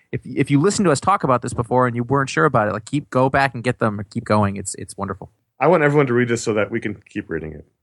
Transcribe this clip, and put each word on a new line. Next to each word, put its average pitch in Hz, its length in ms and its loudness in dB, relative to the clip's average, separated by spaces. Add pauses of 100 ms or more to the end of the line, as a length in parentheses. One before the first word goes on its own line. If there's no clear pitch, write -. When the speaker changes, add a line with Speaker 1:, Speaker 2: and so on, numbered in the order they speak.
(100)
Speaker 1:
if, 135 160 -6
if 127 240 -2
you 143 100 4
listen 202 240 2
to 170 60 4
us 135 80 2
talk 190 240 0
about 127 200 2
this 120 120 -8
before 127 320 0
and 120 80 -2
you 120 80 -4
weren't 135 260 0
sure 160 160 2
about 123 220 2
it, 95 60 -2
like, 107 140 -8
keep, 151 240 -4
go 131 200 2
back 135 240 2
and 120 80 -10
get 123 160 -2
them, 104 320 -2
keep 117 140 -6
going. 104 320 2
It's, 95 180 -10
it's - 220 -14
wonderful. 98 340 -10 (300)
Speaker 2:
I 135 80 4
want 165 160 4
everyone 147 240 2
to 120 60 0
read 123 120 2
this 113 160 -2
so 117 120 -2
that 101 180 -2
we 113 80 -4
can 107 280 -8
keep - 220 -10
reading 78 220 -6
it. 78 120 -16 (180)